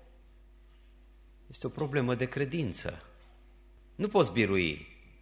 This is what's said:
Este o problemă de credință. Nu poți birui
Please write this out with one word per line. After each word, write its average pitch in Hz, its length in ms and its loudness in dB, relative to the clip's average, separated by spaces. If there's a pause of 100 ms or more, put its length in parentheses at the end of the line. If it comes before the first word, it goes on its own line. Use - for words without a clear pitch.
(1500)
Este - 160 -8
o 123 40 -4
problemă 131 440 0
de 123 120 0
credință. 139 760 -4 (920)
Nu 208 140 -2
poți 180 220 4
birui 90 560 2 (360)